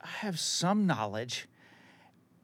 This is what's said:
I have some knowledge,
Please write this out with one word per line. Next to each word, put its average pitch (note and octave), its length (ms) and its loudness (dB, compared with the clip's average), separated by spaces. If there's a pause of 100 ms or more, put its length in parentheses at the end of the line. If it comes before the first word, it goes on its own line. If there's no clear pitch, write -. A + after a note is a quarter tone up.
I - 220 -8
have E3+ 140 -4
some G3 480 2
knowledge, A2 600 -2 (960)